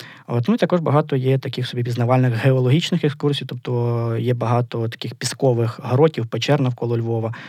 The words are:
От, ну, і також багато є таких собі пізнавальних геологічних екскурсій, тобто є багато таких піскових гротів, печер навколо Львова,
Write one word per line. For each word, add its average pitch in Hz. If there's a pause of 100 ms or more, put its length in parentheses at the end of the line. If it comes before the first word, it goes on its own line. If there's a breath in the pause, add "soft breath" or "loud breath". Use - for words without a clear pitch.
(260 loud breath)
От, 120
ну, 208
і 247
також 180
багато 151
є 131
таких 123
собі 123
пізнавальних 120
геологічних 131
екскурсій, 143
тобто 120
є 117
багато 117
таких -
піскових 117
гротів, 123
печер 139
навколо 120
Львова, 113 (140)